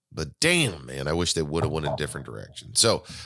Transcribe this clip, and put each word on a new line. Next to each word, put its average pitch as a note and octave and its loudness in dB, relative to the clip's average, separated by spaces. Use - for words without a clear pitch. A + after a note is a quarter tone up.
but D2+ -8
damn, C3+ 2
man, C2+ -4
I D2+ 2
wish E2+ 2
they E2 0
would D2+ 0
have D#2 0
went D#2 -2
a D2 -2
different C#2+ -4
direction. A1+ -14
So A2 6